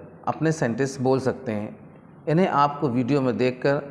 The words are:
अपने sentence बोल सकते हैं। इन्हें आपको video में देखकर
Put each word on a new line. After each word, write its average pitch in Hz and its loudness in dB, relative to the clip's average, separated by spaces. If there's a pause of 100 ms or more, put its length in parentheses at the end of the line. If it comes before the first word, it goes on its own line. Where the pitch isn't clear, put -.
(280)
अपने 160 0
sentence 135 -2
बोल 131 2
सकते 117 -4
हैं। 107 -6 (480)
इन्हें 170 4
आपको 147 2
video 127 0
में 127 0
देखकर 127 0